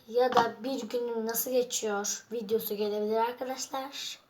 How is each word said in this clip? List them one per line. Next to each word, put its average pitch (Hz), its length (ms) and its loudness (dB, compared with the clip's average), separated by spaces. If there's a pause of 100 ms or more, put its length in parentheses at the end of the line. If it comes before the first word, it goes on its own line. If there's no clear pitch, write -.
Ya 240 260 4
da 226 300 4
bir 254 240 -4
günüm 233 380 -2
nasıl 226 240 -2
geçiyor 220 840 0
videosu 220 420 0
gelebilir 208 420 0
arkadaşlar. 262 1000 -4 (120)